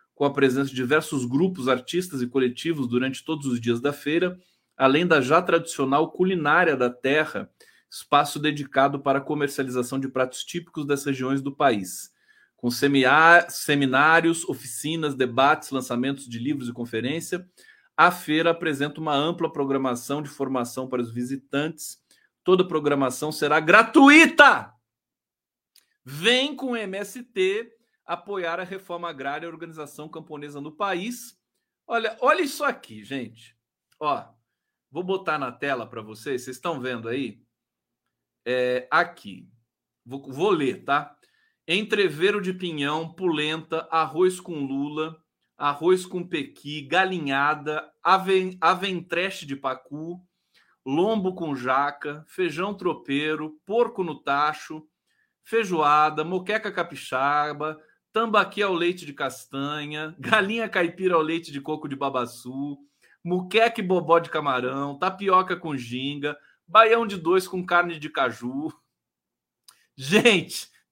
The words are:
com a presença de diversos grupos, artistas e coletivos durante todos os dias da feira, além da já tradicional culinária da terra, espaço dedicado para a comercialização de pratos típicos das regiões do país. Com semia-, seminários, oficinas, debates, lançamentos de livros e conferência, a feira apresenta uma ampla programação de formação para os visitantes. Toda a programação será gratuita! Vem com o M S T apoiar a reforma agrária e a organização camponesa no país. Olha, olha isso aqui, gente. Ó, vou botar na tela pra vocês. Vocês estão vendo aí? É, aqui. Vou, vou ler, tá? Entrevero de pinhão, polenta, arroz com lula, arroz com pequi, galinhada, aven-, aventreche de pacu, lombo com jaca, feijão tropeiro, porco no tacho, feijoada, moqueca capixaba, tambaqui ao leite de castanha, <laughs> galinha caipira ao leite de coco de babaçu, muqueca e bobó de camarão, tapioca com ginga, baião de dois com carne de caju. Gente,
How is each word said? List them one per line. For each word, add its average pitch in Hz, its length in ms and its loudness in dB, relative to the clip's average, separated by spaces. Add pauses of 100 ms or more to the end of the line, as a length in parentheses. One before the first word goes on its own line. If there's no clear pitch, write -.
(140)
com 143 120 0
a 139 80 2
presença 139 360 2
de 127 60 -12
diversos 135 480 0
grupos, 135 460 0
artistas 143 520 -2
e 123 60 -2
coletivos 131 600 -2
durante 127 360 -2
todos 151 220 -6
os 120 160 -2
dias 117 180 0
da 139 140 -2
feira, 170 440 -2 (380)
além 135 320 4
da 160 140 6
já 143 200 4
tradicional 160 720 0
culinária 170 640 2
da 127 140 2
terra, 135 600 -2 (400)
espaço - 500 2
dedicado 143 600 0
para 139 200 2
a - 20 -12
comercialização 135 800 -2
de 135 80 -4
pratos 131 360 -2
típicos 170 400 -8
das 139 220 -2
regiões 135 380 -2
do 139 120 -6
país. 107 560 0 (440)
Com - 160 -2
semia-, 143 800 6
seminários, 156 1000 2
oficinas, 147 640 -4
debates, 127 560 2
lançamentos 131 580 -4
de 117 120 -10
livros 127 300 -4
e 120 40 -8
conferência, 135 720 -6 (480)
a 165 140 6
feira 165 400 0
apresenta 151 500 -2
uma 156 140 -2
ampla 160 380 0
programação 135 720 -4
de 143 80 -10
formação 131 580 -6
para 123 140 -4
os 117 100 -6
visitantes. 135 880 -6 (420)
Toda 180 200 4
a 180 40 0
programação 147 640 0
será 151 280 2
gratuita! 247 1120 8 (1300)
Vem 240 520 0
com 262 160 -6
o 240 40 -2
M 196 220 -6
S 208 260 -10
T 202 480 -2 (340)
apoiar 175 540 -6
a 185 40 -6
reforma 180 440 -10
agrária 147 380 -8
e - 20 -10
a 170 40 -12
organização 156 580 -14
camponesa 147 500 -14
no 147 120 -12
país. 196 680 -6 (480)
Olha, 226 320 -2
olha 302 220 4
isso 302 220 -6
aqui, 113 400 -6
gente. 120 520 -12 (440)
Ó, 147 260 -2 (640)
vou 156 120 -8
botar 185 340 -2
na 135 140 -4
tela 123 340 -4
pra 113 160 -12
vocês. 110 400 -6
Vocês 123 160 -12
estão 160 240 -6
vendo 120 260 -6
aí? 117 340 -6 (1040)
É, 127 460 0
aqui. 143 560 -2 (580)
Vou, 139 240 -14
vou 147 200 0
ler, 147 340 0
tá? 147 320 -2 (500)
Entrevero 202 760 0
de 185 100 -4
pinhão, 165 640 -4
polenta, 156 760 -2
arroz 165 520 0
com 151 240 -8
lula, 151 520 -6 (400)
arroz 160 480 0
com 180 220 -8
pequi, 147 540 -8
galinhada, 151 1080 -2 (140)
aven-, 185 560 2
aventreche 180 840 -2
de 139 100 -8
pacu, 147 640 -8 (640)
lombo 185 480 0
com 160 220 -4
jaca, 143 720 -2
feijão 180 460 -4
tropeiro, 156 920 -4
porco 226 380 -2
no 156 180 -8
tacho, 151 640 -2 (560)
feijoada, 156 840 2
moqueca 196 440 -4
capixaba, 147 1080 -2 (320)
tambaqui 208 500 0
ao 196 120 0
leite 175 320 -2
de 143 80 -14
castanha, 147 1040 -8
<laughs> - 40 -20
galinha 214 480 0
caipira 180 480 0
ao 160 60 6
leite 165 280 -4
de 139 120 -10
coco 151 260 -6
de 135 80 -8
babaçu, 135 840 -6 (460)
muqueca 180 560 0
e 208 40 -4
bobó 170 360 4
de 165 100 -10
camarão, 139 720 -4
tapioca 185 560 0
com 160 220 -8
ginga, 139 600 -6 (300)
baião 226 400 4
de 202 100 -8
dois 185 300 0
com 185 180 -6
carne 175 340 0
de 147 100 -12
caju. 135 640 -4 (1200)
Gente, 190 760 2 (200)